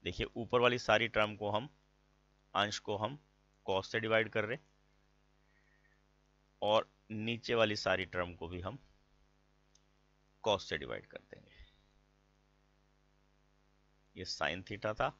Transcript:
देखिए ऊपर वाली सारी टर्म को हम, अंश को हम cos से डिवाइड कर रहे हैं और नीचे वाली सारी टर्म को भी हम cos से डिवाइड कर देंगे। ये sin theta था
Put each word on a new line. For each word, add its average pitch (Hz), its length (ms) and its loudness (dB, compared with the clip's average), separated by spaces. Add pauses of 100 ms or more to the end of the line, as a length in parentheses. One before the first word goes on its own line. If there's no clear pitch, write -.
देखिए 92 320 -4
ऊपर 117 240 0
वाली 123 200 4
सारी 113 300 4
टर्म 107 260 2
को 104 140 -4
हम, 110 200 -2 (840)
अंश 101 260 0
को 104 180 -2
हम 120 220 -4 (460)
cos 98 200 2
से - 140 -2
डिवाइड 110 300 2
कर 107 160 0
रहे 113 120 -6
हैं - 80 -18 (2000)
और 104 280 4 (220)
नीचे 110 440 -2
वाली 107 200 4
सारी 92 320 0
टर्म 87 280 -4
को 85 120 -10
भी 87 140 -8
हम 107 180 -8 (1600)
cos 101 180 2
से - 160 -4
डिवाइड 60 280 -8
कर - 160 -16
देंगे। - 320 -20 (2500)
ये 92 100 -12
sin 80 380 -4
theta 107 300 -6
था 127 140 -2 (120)